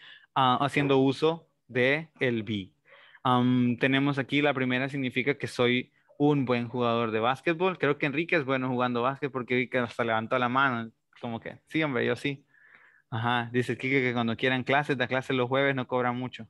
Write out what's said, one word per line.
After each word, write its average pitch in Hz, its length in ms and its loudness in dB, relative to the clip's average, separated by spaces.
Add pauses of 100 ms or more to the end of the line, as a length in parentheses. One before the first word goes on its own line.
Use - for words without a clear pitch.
(360)
Ah, 127 260 4
haciendo 139 380 2
uso 151 500 0 (180)
de 135 420 0 (100)
el 120 240 0
be. 101 300 -6 (500)
Am, 123 540 4
tenemos 139 420 0
aquí 139 220 -2
la 143 120 2
primera, 127 360 -2
significa 135 480 -2
que 123 100 -8
soy 123 440 0 (260)
un 143 280 2
buen 120 240 0
jugador 117 420 0
de 110 80 0
básquetbol. 165 600 0
Creo 143 180 2
que 156 80 -4
Enrique 165 300 -2
es 143 100 2
bueno 131 240 0
jugando 123 320 0
básquet 135 300 -2
porque 123 240 -4
vi 123 140 0
que 127 100 0
hasta 120 240 -2
levantó 113 360 0
la 123 100 0
mano. 123 420 0 (280)
Como 113 200 -8
que, - 280 -14
"Sí, 160 160 -4
hombre, 120 220 0
yo 120 100 0
sí". 139 300 -6 (680)
Ajá, 120 420 -2
dice 120 240 0
Kike 131 240 0
que 127 120 2
cuando 117 240 0
quieran 131 260 0
clases, 143 340 0
da 120 100 0
clases 131 280 -2
los 123 140 0
jueves, 135 260 2
no 127 120 -4
cobra 123 260 0
mucho. 123 360 -8